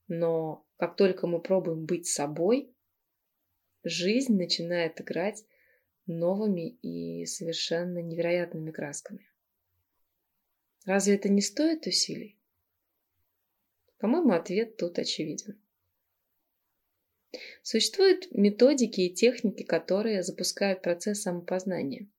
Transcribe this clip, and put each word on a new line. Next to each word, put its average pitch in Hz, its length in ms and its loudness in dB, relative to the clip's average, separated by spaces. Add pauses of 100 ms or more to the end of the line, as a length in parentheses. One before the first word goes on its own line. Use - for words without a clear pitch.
Но 165 580 -2 (100)
как 170 200 -4
только 185 300 2
мы 170 140 -2
пробуем 165 440 0
быть 170 220 -4
собой – 165 640 0 (1120)
жизнь 202 520 0
начинает 170 640 -2
играть 190 460 -4 (600)
новыми 175 760 -2
и 170 440 -8
совершенно 170 760 -4
невероятными 170 720 -2
красками. - 540 -12 (1600)
Разве 196 300 4
это 202 140 0
не 202 120 6
стоит 320 460 0
усилий? - 500 -4 (1600)
По-моему, 247 340 4
ответ 185 420 -2
тут 175 240 -4
очевиден. - 580 -6 (2000)
Существуют 370 680 2
методики 214 680 6
и 180 120 2
техники, 226 500 2
которые 190 600 0
запускают 190 580 -2
процесс 190 400 -2
самопознания 180 960 -4